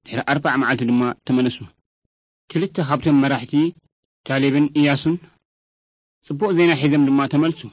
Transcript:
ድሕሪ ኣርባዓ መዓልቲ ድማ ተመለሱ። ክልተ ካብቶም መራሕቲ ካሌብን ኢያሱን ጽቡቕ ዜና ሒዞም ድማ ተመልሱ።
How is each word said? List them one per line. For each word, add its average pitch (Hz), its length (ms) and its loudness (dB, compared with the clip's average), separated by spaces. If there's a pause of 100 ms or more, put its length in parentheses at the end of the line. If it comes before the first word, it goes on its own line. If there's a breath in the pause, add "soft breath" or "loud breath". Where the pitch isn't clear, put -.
ድሕሪ - 220 -8
ኣርባዓ 147 340 -2
መዓልቲ 123 280 0
ድማ 123 160 2 (220)
ተመለሱ። 127 340 0 (920)
ክልተ - 340 -4
ካብቶም 143 360 0
መራሕቲ 135 340 -2 (720)
ካሌብን 139 480 2
ኢያሱን 147 420 2 (1080)
ጽቡቕ 151 280 -4
ዜና 170 220 4
ሒዞም 147 300 2
ድማ 139 220 2
ተመልሱ። 160 340 -2 (120)